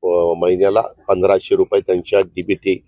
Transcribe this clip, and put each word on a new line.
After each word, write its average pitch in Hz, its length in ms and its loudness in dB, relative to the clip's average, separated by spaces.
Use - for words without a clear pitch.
अ, 87 320 0
महिन्याला 92 460 0
पंधराशे 98 760 0
रुपये 95 240 2
त्यांच्या 92 400 -2
डीबीटी 92 540 -4